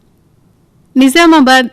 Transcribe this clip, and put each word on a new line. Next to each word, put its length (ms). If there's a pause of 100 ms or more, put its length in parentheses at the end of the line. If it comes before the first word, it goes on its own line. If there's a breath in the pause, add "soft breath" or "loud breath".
(960)
నిజామాబాద్ 760